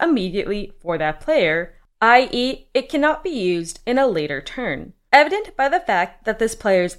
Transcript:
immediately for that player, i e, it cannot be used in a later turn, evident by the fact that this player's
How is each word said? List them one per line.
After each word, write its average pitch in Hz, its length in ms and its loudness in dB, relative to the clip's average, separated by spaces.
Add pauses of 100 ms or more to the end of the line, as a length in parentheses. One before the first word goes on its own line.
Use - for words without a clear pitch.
immediately 202 680 -2 (100)
for 165 160 -4
that 156 200 -2
player, 175 580 0 (220)
i 240 320 6
e, 247 440 -4
it 262 160 -2
cannot 311 340 0
be 381 60 -6
used 180 560 -4
in 247 120 0
a 269 80 4
later 151 360 -2
turn, 190 500 -8 (180)
evident 302 460 2
by 277 140 0
the 349 100 0
fact 196 460 -4
that 220 120 -2
this 220 160 -4
player's 185 440 0